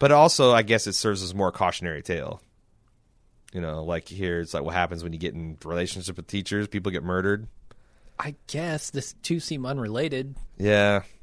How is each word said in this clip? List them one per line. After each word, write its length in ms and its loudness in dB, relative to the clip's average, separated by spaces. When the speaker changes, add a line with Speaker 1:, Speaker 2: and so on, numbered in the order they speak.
Speaker 1:
but 120 6
also, 400 8
I 100 6
guess 240 2
it 80 -4
serves 280 0
as 120 -8
more 180 2
cautionary 500 -2
tale. 380 -6
You 80 -8
know, 240 -6
like, 240 -4
here, 320 -4
it's 140 -8
like, 80 -4
what 120 -6
happens 280 0
when 100 -8
you 60 -10
get 160 -6
in 300 -10
relationship 520 -6
with 100 -14
teachers? 420 -4
People 220 -4
get 120 -4
murdered. 460 -2
Speaker 2:
I 160 -8
guess 440 -6
this 320 -8
two 180 0
seem 260 -6
unrelated. 720 -4
Speaker 1:
Yeah. 460 6